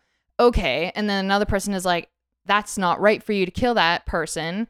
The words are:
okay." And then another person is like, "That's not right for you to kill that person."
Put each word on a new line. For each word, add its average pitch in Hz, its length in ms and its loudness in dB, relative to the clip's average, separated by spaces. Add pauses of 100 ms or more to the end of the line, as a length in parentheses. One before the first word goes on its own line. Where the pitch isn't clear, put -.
(380)
okay." 180 560 2
And 214 140 -2
then 196 160 0
another 202 220 2
person 202 260 -2
is 185 140 -4
like, 175 240 0 (340)
"That's 208 320 0
not 175 240 0
right 202 220 2
for 220 100 -4
you 190 140 0
to 175 60 -6
kill 240 220 0
that 170 320 2
person." 170 640 -4